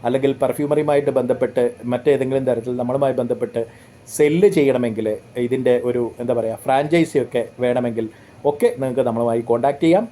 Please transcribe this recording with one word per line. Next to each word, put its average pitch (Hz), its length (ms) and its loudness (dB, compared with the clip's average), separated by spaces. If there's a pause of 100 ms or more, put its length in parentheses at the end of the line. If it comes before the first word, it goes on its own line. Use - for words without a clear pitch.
അല്ലെങ്കിൽ 135 260 2 (100)
പെർഫ്യൂമറിയുമായിട്ട് 143 760 0
ബന്ധപ്പെട്ട് 123 440 0 (300)
മറ്റേതെങ്കിലും 131 560 0
തരത്തിൽ 123 320 -2
നമ്മളുമായി 131 400 0
ബന്ധപ്പെട്ട് 120 420 -4 (540)
സെല്ല് 160 400 4
ചെയ്യണമെങ്കിൽ, 123 520 0 (380)
ഇതിൻ്റെ 123 340 2 (100)
ഒരു, 120 220 -2 (100)
എന്താ 120 160 -2
പറയുക, 110 260 -4
ഫ്രാഞ്ചൈസിയൊക്കെ 139 840 0 (180)
വേണമെങ്കിൽ 120 420 -2 (360)
ഒക്കെ 147 340 2
നിങ്ങൾക്ക് 131 320 -2
നമ്മളുമായി 117 300 0
കോൺടാക്ട് 120 460 0
ചെയ്യാം. 196 240 4